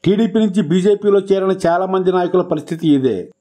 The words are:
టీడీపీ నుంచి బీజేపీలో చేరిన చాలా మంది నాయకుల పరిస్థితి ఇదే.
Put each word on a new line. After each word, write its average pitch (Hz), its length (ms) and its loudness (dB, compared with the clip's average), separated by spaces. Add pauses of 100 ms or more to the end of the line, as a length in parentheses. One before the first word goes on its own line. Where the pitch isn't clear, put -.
టీడీపీ 214 360 2
నుంచి 214 220 0
బీజేపీలో 196 580 2
చేరిన 190 360 0 (120)
చాలా 175 180 0
మంది 185 260 0
నాయకుల 180 300 0
పరిస్థితి 160 520 -2
ఇదే. 117 360 0 (120)